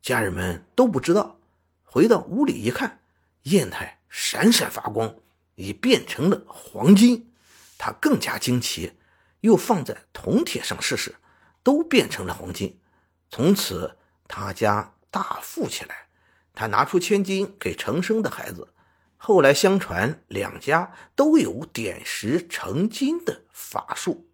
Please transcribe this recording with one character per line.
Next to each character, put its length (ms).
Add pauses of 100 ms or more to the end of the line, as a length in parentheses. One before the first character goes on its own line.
家 180
人 140
们 320 (100)
都 100
不 140
知 140
道， 260 (440)
回 260
到 160
屋 180
里 100
一 160
看， 300 (440)
砚 260
台 400
闪 420
闪 180
发 200
光， 260 (400)
已 160
变 340
成 240
了 160
黄 480
金。 400 (440)
他 160
更 260
加 180
惊 220
奇， 320 (480)
又 160
放 300
在 260
铜 320
铁 180
上 200
试 160
试， 180 (480)
都 180
变 280
成 160
了 80
黄 180
金。 260 (520)
从 260
此 420 (300)
他 240
家 420 (160)
大 320
富 260
起 180
来。 220 (500)
他 80
拿 180
出 160
千 240
金 360
给 160
程 260
生 220
的 80
孩 200
子。 220 (420)
后 280
来 100
相 260
传 480
两 320
家 320 (240)
都 220
有 340
点 320
石 440
成 420
金 340
的 280
法 440
术。 380